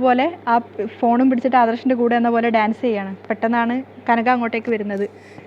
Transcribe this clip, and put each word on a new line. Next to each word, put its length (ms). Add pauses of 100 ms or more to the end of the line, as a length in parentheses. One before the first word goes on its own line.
പോലെ 200 (220)
ആ 80 (380)
ഫോണും 360
പിടിച്ചിട്ട് 280
ആദർശിൻ്റെ 380
കൂടെ 200
എന്ന 140
പോലെ 200
ഡാൻസ് 320
ചെയ്യാണ്. 300 (140)
പെട്ടെന്നാണ് 500 (300)
കനക 240
അങ്ങോട്ടേക്ക് 420
വരുന്നത്. 340 (420)